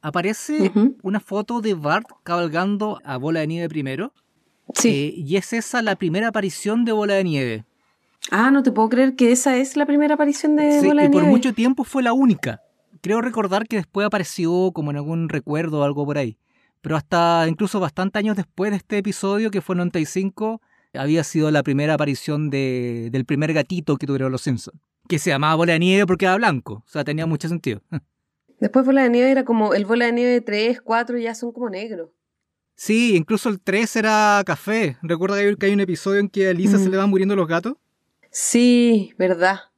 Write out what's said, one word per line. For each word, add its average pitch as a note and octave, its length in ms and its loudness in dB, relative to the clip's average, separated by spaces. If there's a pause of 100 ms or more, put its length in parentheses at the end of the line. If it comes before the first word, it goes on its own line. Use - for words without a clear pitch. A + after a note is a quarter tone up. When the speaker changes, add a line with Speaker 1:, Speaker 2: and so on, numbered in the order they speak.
Speaker 1:
Aparece G3 680 -2
Speaker 2:
Ujú. G#3+ 340 2
Speaker 1:
una G3 180 -2
foto G#3+ 400 -6
de G#3+ 140 0
Bart D#3+ 320 -2 (180)
cabalgando F3 800 -2
a C3+ 120 -8
Bola D#3+ 240 -2
de D3+ 60 -2
Nieve E3 220 -4
primero. D3+ 440 -6 (640)
Speaker 2:
Sí. - 140 2
Speaker 1:
Eh, D3 280 0
y E3 200 -4
es - 160 -4
esa A#3 300 -4
la G3+ 140 -2
primera G3 320 -2
aparición G#3+ 560 -2
de A3+ 80 0
Bola G#3 220 0
de G3 100 2
Nieve. B2+ 400 -2 (680)
Speaker 2:
Ah, A3+ 200 4
no C#4 120 4
te C4 100 2
puedo A3 160 2
creer C4 260 2
que A#3+ 180 4
esa B3+ 240 2
es C4+ 200 -2
la D4 100 2
primera D4 280 2
aparición D4 420 2
de D4 240 4
Speaker 1:
Sí, C#4+ 60 4
Speaker 2:
Bola D4 160 4
de D4 60 6
Speaker 1:
y - 20 6
por F#3+ 120 6
Speaker 2:
Nieve. F#3 140 6
Speaker 1:
mucho B3 180 2
tiempo B3+ 300 0
fue C4+ 180 -4
la A#3+ 100 2
única. A#3 500 2 (380)
Creo G#3 200 0
recordar A3 480 -2
que A#3 80 -2
después G3 300 -4
apareció F3+ 680 -2
como D3+ 160 -6
en C#3+ 60 -6
algún D#3+ 320 -4
recuerdo D3+ 520 -4
o C#3+ 40 2
algo C#3+ 220 -2
por D3 120 -4
ahí. A#2 200 -6 (420)
Pero D#3 160 -4
hasta E3+ 520 2
incluso F#3+ 320 -2
bastante F#3 380 -4
años G#3 180 -2
después G3 340 -4
de G#3 60 -2
este G3+ 220 -4
episodio, G3+ 520 -2
que F#3+ 120 -4
fue F#3 120 -6
en F3+ 40 0
noventa F3 220 -2
y D3+ 60 -2
cinco, G#3+ 540 -6 (320)
había D3 320 0
sido D#3 260 0
la D3+ 120 2
primera D3 320 0
aparición D3 560 -2
de, B2 600 -4
del C3 140 -2
primer D#3 300 0
gatito D#3+ 420 -2
que C#3+ 100 -6
tuvieron C3+ 240 -2
los C3 120 -6
Simpsons, - 360 -6 (300)
que D#3+ 100 0
se F3 120 -2
llamaba D3+ 240 2
Bola E3+ 180 2
de D#3+ 60 2
Nieve F#3+ 280 4
porque F#3 200 0
era F#3 100 4
blanco. C#3 500 -2
O - 20 -20
sea, D3 160 -6
tenía D#3 200 -4
mucho D#3+ 240 -2
sentido. D3 320 -4 (100)
<laughs> - 680 -14
Speaker 2:
Después B3 260 2
Bola C4+ 160 4
de A#3+ 80 4
Nieve B3 200 4
era C4 140 2
como A3 300 0
el G3+ 120 0
Bola A#3 200 0
de A#3 60 0
Nieve A#3+ 300 2
tres, A3+ 400 -2
cuatro, A#3+ 360 -2
ya A3+ 160 -6
son A#3+ 180 -10
como A#3+ 180 -8
negros. F#3+ 400 -10 (680)
Speaker 1:
Sí, A3+ 400 2
incluso G3+ 320 0
el G3 120 -4
tres G#3+ 360 -2
era G#3+ 480 2
café. F#3+ 580 -4
¿Recuerda F3 360 -2
que G3+ 100 2
hay, G#3 80 0
que G3+ 100 -2
hay G3+ 60 2
un G3+ 80 2
episodio G3 400 -2
en G3+ 80 0
que F#3+ 200 0
a F#3 40 2
Lisa G3 260 4
se F#3+ 100 2
Speaker 2:
Mm. - 20 2
Speaker 1:
le F#3+ 80 0
van G3+ 120 2
muriendo G3 260 2
los E3+ 120 0
gatos? F3 260 -2 (560)
Speaker 2:
Sí, A#3+ 880 4
verdad. F#3 420 2 (180)